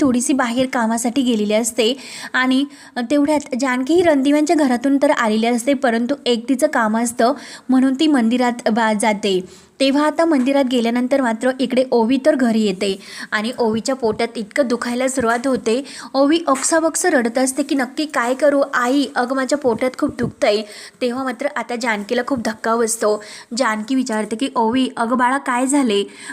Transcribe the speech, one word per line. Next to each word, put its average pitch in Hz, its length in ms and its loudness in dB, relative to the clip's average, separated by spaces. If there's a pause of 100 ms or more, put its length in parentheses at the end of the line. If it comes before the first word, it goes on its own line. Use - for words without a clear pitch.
थोडीशी 247 320 2
बाहेर 254 340 0
कामासाठी 233 560 0
गेलेली 214 320 0
असते 233 420 0 (360)
आणि 262 320 2 (340)
तेवढ्यात 285 420 2 (200)
जानकी 262 340 0
ही 370 80 4
रणदिव्यांच्या 302 540 4
घरातून 277 460 2
तर 285 80 6
आलेली 220 360 0
असते, 240 280 0
परंतु 240 400 0 (120)
एकटीचं 240 400 0
काम 226 320 0
असतं 233 340 2 (360)
म्हणून 262 260 4
ती 294 120 2
मंदिरात 247 460 2 (200)
बा-, 220 280 2
जाते. 202 640 -2 (140)
तेव्हा 277 260 2
आता 302 180 0
मंदिरात 277 400 2
गेल्यानंतर 247 560 0
मात्र 240 300 0 (100)
इकडे 254 300 0
ओवी 240 360 2
तर 311 80 4
घरी 233 260 2
येते 196 420 -2 (300)
आणि 214 260 -2
ओवीच्या 226 360 -2
पोटात 226 420 -2
इतकं 240 320 -2
दुखायला 247 400 -2
सुरुवात 247 380 0
होते. 254 380 0 (300)
ओवी 285 240 4 (100)
ओक्साबोक्स 320 580 0
रडत 254 320 2
असते 262 240 0
की, 294 120 -4
"नक्की 269 300 -2
काय 262 300 -2
करू 285 280 2 (120)
आई? 254 300 2 (120)
अगं, 254 200 -2
माझ्या 269 220 -2
पोटात 254 400 0
खूप - 200 -2
दुखतंय." 214 440 0 (380)
तेव्हा 254 240 -2
मात्र 262 220 -4 (100)
आता 240 200 -6
जानकीला 233 500 -2
खूप 269 120 -2
धक्का 226 380 -2
बसतो. 214 480 0 (340)
जानकी 220 360 0
विचारते 226 420 -2
की, 269 180 -2
"ओवी, 247 420 2
अगं 233 220 0
बाळा, 254 200 2
काय 262 280 -2
झाले?" 254 380 2 (280)